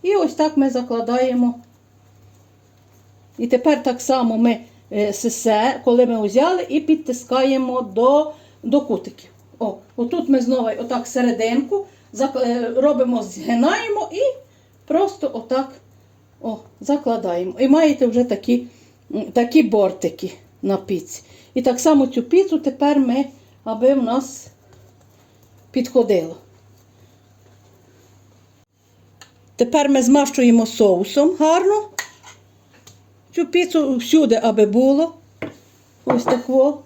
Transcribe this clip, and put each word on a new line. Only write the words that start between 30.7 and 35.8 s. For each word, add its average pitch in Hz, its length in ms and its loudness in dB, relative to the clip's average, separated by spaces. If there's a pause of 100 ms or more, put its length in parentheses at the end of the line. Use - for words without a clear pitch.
гарно. 370 500 2 (1500)
Цю 349 120 -2
піцу 320 500 0
всюди, 233 460 2
аби 214 240 4
було. 269 480 2 (880)